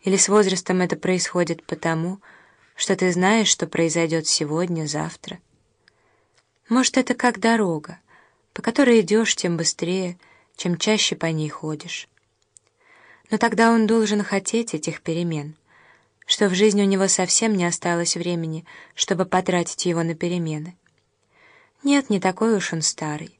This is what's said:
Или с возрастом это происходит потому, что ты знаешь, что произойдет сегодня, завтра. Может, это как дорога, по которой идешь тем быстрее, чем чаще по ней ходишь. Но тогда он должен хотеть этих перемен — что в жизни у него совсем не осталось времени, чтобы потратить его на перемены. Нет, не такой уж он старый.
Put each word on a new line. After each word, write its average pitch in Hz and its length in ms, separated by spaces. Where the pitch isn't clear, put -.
Или 190 160
с - 100
возрастом 190 540
это 175 140
происходит 175 680
потому, 165 560
что - 180
ты 185 180
знаешь, 196 360
что - 180
произойдет 165 600
сегодня, 160 580
завтра. 151 540
Может, 247 300
это 254 160
как 240 260
дорога, 185 580
по - 80
которой 233 400
идешь 208 360
тем 170 200
быстрее, 175 640
чем 175 220
чаще 208 400
по - 80
ней 156 240
ходишь. 156 640
Но 214 80
тогда 226 340
он 226 140
должен 214 360
хотеть 202 520
этих 156 260
перемен — 160 560
что - 220
в 185 60
жизни 202 280
у 202 40
него 196 220
совсем 208 460
не 180 120
осталось 170 500
времени, 165 480
чтобы 185 300
потратить 185 600
его 170 160
на 165 120
перемены. 170 640
Нет, 277 280
не 202 100
такой 208 360
уж - 160
он 165 100
старый. 156 580